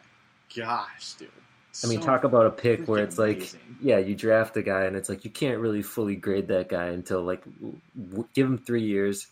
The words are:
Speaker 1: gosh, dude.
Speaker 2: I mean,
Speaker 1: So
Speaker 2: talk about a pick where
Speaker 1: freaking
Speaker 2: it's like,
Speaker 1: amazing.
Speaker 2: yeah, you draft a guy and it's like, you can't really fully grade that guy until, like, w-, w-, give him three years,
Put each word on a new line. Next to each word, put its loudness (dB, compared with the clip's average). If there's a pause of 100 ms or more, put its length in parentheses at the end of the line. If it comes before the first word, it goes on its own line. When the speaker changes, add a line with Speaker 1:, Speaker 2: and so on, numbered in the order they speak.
(560)
Speaker 1:
gosh, -6
dude. -18 (540)
Speaker 2:
I 0
mean, 0
Speaker 1:
So -4
Speaker 2:
talk 4
about 6
a 4
pick 0
where 2
Speaker 1:
freaking 0
Speaker 2:
it's -8
like, 2
Speaker 1:
amazing. -14
Speaker 2:
yeah, 4
you 0
draft 2
a -2
guy 0
and -2
it's -6
like, -8
you -10
can't 0
really 0
fully -2
grade 0
that 0
guy -2
until, -4
like, -4
w-, -14 (300)
w-, -6
give 4
him 0
three -2
years, 0